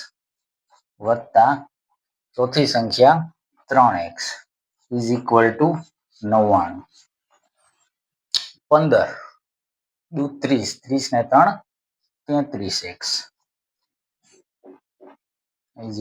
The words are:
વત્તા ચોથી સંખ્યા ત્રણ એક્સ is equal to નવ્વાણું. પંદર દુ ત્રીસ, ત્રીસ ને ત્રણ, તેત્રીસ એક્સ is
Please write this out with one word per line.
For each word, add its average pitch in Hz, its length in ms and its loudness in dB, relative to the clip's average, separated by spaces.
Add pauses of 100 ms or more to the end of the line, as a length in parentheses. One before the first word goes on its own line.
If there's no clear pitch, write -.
(1000)
વત્તા 113 520 2 (840)
ચોથી 127 360 0
સંખ્યા 123 500 4 (460)
ત્રણ 123 260 4 (120)
એક્સ - 160 -14 (680)
is 120 160 -4 (100)
equal 117 320 2 (100)
to 156 100 2 (540)
નવ્વાણું. 101 640 0 (1900)
પંદર 147 400 2 (1000)
દુ 143 120 -4 (180)
ત્રીસ, 127 280 -2 (120)
ત્રીસ 131 300 -4
ને 120 80 0 (100)
ત્રણ, 160 280 4 (680)
તેત્રીસ 135 520 -6 (140)
એક્સ - 180 -12 (2750)
is 113 240 -14